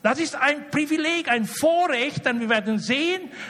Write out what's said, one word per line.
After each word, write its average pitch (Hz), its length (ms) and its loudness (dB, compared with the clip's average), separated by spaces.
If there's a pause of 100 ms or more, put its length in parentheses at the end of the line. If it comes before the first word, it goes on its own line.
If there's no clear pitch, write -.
Das 262 180 2
ist 302 160 -2
ein 294 340 0
Privileg, 311 600 0
ein 233 160 2
Vorrecht, 294 800 2
denn 240 120 2
wir 226 120 -2
werden 220 280 2
sehen, 330 440 -2 (280)